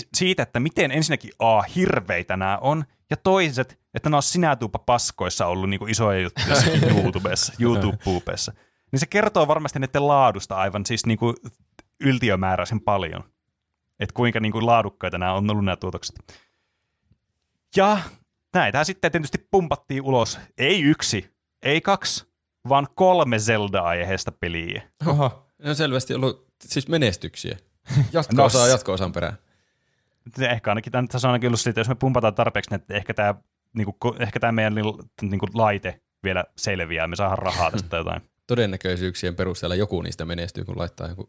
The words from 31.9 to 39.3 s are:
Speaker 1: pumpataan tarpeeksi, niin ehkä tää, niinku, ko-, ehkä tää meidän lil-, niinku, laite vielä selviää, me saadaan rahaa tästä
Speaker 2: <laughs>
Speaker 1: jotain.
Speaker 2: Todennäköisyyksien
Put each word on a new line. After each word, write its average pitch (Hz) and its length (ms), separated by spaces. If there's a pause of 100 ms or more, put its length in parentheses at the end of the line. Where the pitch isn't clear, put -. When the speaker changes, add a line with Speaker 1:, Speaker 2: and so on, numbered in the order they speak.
Speaker 1:
pumpataan 120 400
tarpeeksi, 113 360
niin 98 180
ehkä 101 240
tää, 104 220 (380)
niinku, 101 220 (100)
ko-, 120 180
ehkä 113 160
tää 117 120
meidän 110 240
lil-, 107 280 (180)
niinku, 98 320
laite 104 480 (220)
vielä 92 200 (140)
selviää, 85 500
me 85 80
saadaan 95 220
rahaa 87 340
tästä 85 280
Speaker 2:
<laughs> 82 40
Speaker 1:
jotain. 85 180 (260)
Speaker 2:
Todennäköisyyksien 92 880